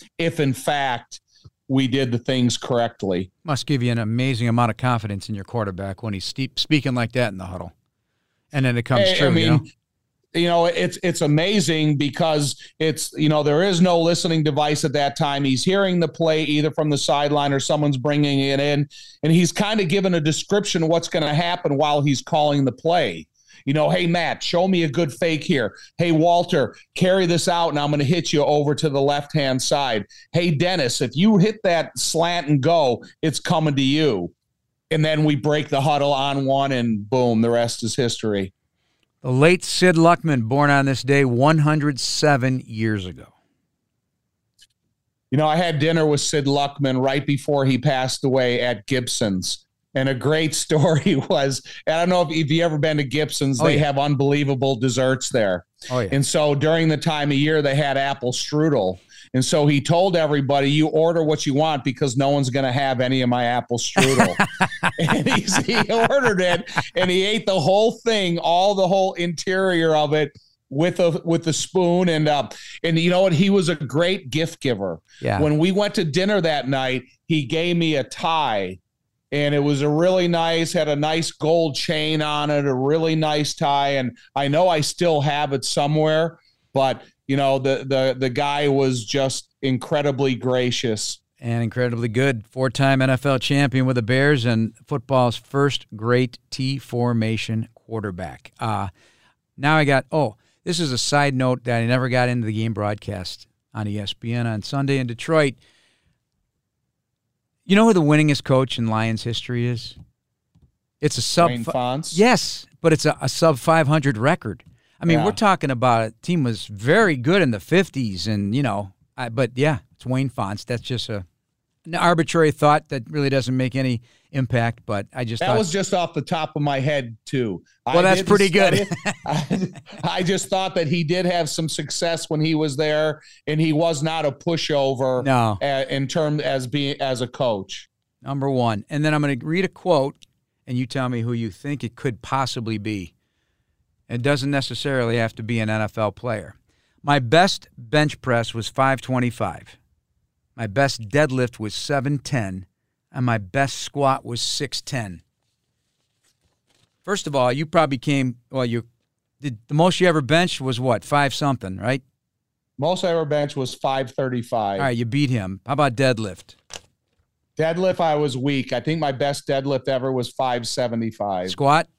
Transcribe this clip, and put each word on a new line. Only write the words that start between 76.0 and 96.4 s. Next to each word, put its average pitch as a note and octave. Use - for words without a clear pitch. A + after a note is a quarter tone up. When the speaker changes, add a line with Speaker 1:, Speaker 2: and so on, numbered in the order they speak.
Speaker 1:
dinner F#3
that D3
night, C3
he D#3
gave E3
me D#3+
a C3
tie. B2
And C#3+
it D3
was C#3+
a D3
really F3
nice, E3
had D#3
a D3
nice D#3
gold D#3+
chain D#3
on D3
it, D3
a C3+
really D#3
nice D3+
tie. C#3+
And C3
I C#3
know D#3+
I D#3+
still D#3+
have C#3+
it C3+
somewhere, D#3
but, C3+
you C3+
know, C#3
the, C3+
the, C3
the C3
guy C#3+
was C3+
just C3+
incredibly C#3
gracious. B2
Speaker 2:
And A#2
incredibly A#2+
good. B2
Four-time C3+
N C3
F B2+
L C3+
champion C#3
with C3
the B2
Bears C3
and A2+
football's B2+
first C#3
great A#2+